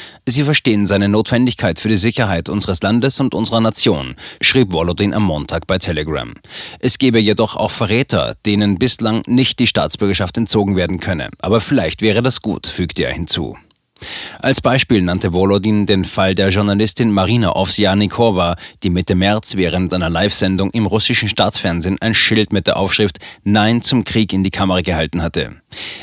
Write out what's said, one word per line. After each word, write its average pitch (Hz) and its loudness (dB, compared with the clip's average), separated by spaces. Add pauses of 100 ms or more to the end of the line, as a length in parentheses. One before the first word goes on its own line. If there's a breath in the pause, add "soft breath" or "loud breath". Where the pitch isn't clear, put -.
(260 loud breath)
Sie 131 0
verstehen 110 2
seine 101 2
Notwendigkeit 110 2
für 107 -2
die 107 4
Sicherheit 98 0
unseres 95 -2
Landes 117 0
und 127 0
unserer 110 0
Nation“, 90 0 (240 loud breath)
schrieb 117 2
Wolodin 87 0
am 107 0
Montag 80 -2
bei 92 0
Telegram. 76 -4 (460 loud breath)
Es - 2
gebe 120 4
jedoch 107 2
auch 107 -2
Verräter, 104 0 (100)
denen 104 2
bislang 113 0
nicht 127 2
die 120 2
Staatsbürgerschaft 95 0
entzogen 101 2
werden 87 -2
könne. 78 -4
Aber 107 0
vielleicht 107 -2
wäre 107 2
das 127 0
gut, - -6
fügte 85 -4
er 64 -2
hinzu. 76 -4 (800 loud breath)
Als - 2
Beispiel 123 2
nannte 90 -2
Wolodin 98 2
den 95 2
Fall 95 0
der 98 2
Journalistin 104 0
Marina 101 2
Ovsjannikowa, 95 2 (280 loud breath)
die 98 0
Mitte 90 0
März 101 2
während 90 0
einer 87 -2
Live-Sendung 95 0
im 113 0
russischen 107 0
Staatsfernsehen 92 -2
ein 110 0
Schild 110 2
mit 95 0
der - 0
Aufschrift 98 0 (260 loud breath)
„Nein 107 2
zum 120 0
Krieg“ - -2
in 95 0
die 95 0
Kamera 92 0
gehalten 85 -2
hatte. 69 -4 (480 loud breath)